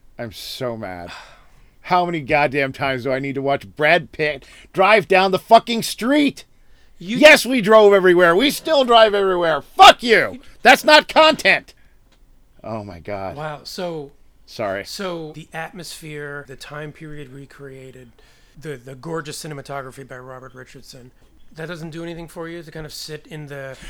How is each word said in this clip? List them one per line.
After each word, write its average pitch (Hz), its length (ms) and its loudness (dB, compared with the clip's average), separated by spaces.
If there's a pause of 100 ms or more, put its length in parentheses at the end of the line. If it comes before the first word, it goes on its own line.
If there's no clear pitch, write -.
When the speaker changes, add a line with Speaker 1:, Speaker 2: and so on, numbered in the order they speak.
(200)
Speaker 1:
I'm 117 120 -12
so - 440 -10
mad. 92 360 -12 (360)
<sighs> - 400 -20
How 180 180 2
many 170 160 -6
goddamn 139 520 -2
times 131 300 -6
do 135 80 -4
I 131 80 -2
need 139 160 -6
to 139 60 -6
watch 135 340 -4
Brad 156 360 0
Pitt 151 340 -6 (280)
drive 190 340 2
down 190 240 4
the 185 80 0
fucking 226 440 2
street? 285 640 -2 (520)
Speaker 2:
You 196 200 -8
Speaker 1:
Yes, 294 280 6
we 254 140 -2
drove 208 340 6
everywhere. 180 420 4
We 262 160 2
still 277 340 0
drive 226 280 6
everywhere. 175 480 0
Fuck - 420 6
you. 180 360 2 (220)
That's 254 240 6
not 302 240 6
content. 226 640 2 (880)
Oh 110 220 -10
my 87 140 -16
God. 95 360 -10
Speaker 2:
Wow. 147 300 -12
So 165 460 -12 (340)
Speaker 1:
Sorry. 98 400 -8
Speaker 2:
So 170 480 -12
the 156 200 -20
atmosphere, 151 920 -16
the 139 80 -20
time 151 380 -16
period 151 380 -18
recreated, 131 800 -20 (460)
the, 147 200 -14
the 131 180 -20
gorgeous 151 480 -12
cinematography 139 640 -14
by 131 120 -18
Robert 127 340 -20
Richardson, 127 580 -20 (400)
that 156 160 -14
doesn't 165 220 -14
do 165 140 -14
anything 170 260 -14
for 165 180 -14
you 170 160 -16
to 156 80 -20
kind 156 140 -14
of 147 80 -18
sit 151 340 -16
in 151 200 -16
the 135 300 -14 (120)